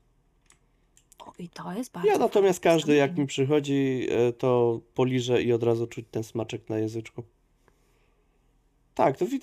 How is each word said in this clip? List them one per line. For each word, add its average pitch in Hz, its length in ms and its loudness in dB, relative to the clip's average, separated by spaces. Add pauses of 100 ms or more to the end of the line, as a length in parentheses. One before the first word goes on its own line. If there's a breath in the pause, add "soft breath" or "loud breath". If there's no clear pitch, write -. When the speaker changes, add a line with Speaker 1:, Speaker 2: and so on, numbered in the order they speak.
(1200)
Speaker 1:
O, - 200 -20
i 175 100 -14
to 170 240 -14
jest 240 180 -10
bardzo 175 180 -2
Speaker 2:
Ja 392 80 4
natomiast 196 460 2
Speaker 1:
fajne 170 120 6
Speaker 2:
każdy, 151 200 2
jak 139 140 4
Speaker 1:
postanowienie. 170 140 -2
Speaker 2:
mi 139 40 -2
przychodzi, 139 840 0
e, 120 220 2
to 120 460 2 (140)
poliżę 123 500 0
i 120 100 2
od 117 100 0
razu 117 240 0
czuć 113 240 -14
ten 110 120 -6
smaczek 110 460 -10
na 110 80 -4
języczku. 110 460 -6 (1700)
Tak, - 220 2
to 180 80 -2
wi-, 254 180 -4